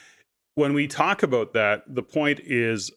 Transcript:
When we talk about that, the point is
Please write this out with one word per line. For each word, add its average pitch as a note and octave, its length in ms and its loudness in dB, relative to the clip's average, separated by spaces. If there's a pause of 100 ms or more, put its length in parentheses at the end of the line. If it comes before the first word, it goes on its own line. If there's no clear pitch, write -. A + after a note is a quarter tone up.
(580)
When C#3+ 160 2
we D3 140 0
talk F3 340 0
about B2 300 0
that, G#2+ 340 2
the B2 160 -6
point D3 380 -2
is A2+ 580 -2